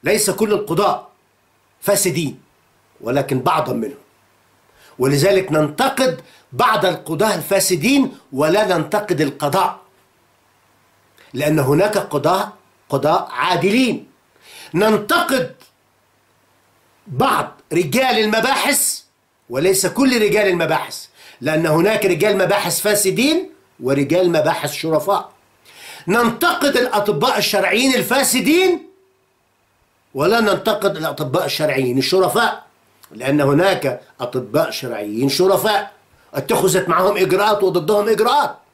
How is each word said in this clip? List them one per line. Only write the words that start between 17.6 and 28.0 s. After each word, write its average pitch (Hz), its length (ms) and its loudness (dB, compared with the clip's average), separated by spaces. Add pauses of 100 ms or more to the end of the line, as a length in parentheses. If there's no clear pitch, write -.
رجال 220 460 0
المباحث 226 840 0 (480)
وليس 185 360 0
كل 240 360 2
رجال 202 260 2
المباحث، 165 580 -2 (360)
لأن 160 240 -2
هناك 190 400 2
رجال 190 320 2
مباحث 185 440 0
فاسدين 214 680 0 (300)
ورجال 143 520 0
مباحث 156 420 -2
شرفاء. - 580 -2 (760)
ننتقد 240 680 0
الأطباء 214 600 0
الشرعيين 208 580 0
الفاسدين 269 920 0 (1200)